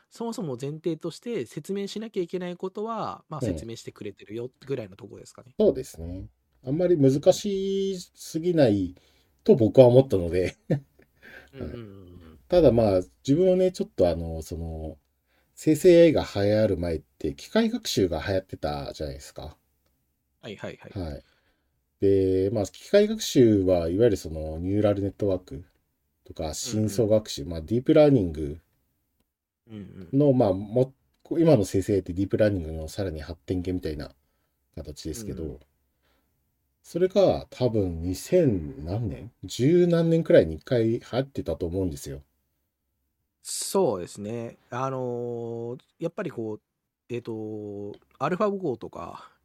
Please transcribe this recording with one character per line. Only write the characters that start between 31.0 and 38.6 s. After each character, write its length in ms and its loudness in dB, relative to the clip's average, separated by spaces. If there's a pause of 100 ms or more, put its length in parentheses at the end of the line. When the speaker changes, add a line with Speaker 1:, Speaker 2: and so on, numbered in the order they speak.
Speaker 2:
今 180 8
の 80 2
生 160 -2
成 140 0
エ 20 2
ー 20 2
ア 0 -
イ 20 2
っ 20 -2
て 100 -10
デ 100 -2
ィ 40 0
ー 20 -16
プ 80 -2
ラ 120 4
ー 20 2
ニ 100 -2
ン 40 -4
グ 80 -10
の 160 -10
さ 140 -8
ら 80 -4
に 120 -10
発 240 -14
展 160 -2
系 100 -4
み 80 -4
た 80 -8
い 80 -8
な 180 -14 (600)
形 340 -14
で 60 -8
す 100 -12
け 80 -10
ど、 100 -10
Speaker 1:
う 40 -6
ん、 60 -10
う 20 -
ん。 60 -20 (1200)
Speaker 2:
そ 160 -10
れ 100 4
が 400 2
多 220 -2
分 320 -2
二 120 -2
千 680 0